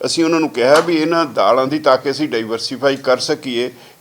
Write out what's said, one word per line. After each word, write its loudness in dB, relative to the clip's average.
ਅਸੀਂ -2
ਉਹਨਾਂ 0
ਨੂੰ 0
ਕਿਹਾ 4
ਵੀ 0
ਇਹਨਾਂ 0
ਦਾਲਾਂ 2
ਦੀ, -4
ਤਾਂ 4
ਕਿ -4
ਅਸੀਂ -4
ਡਾਈਵਰਸੀਫਾਈ -2
ਕਰ 0
ਸਕੀਏ, -4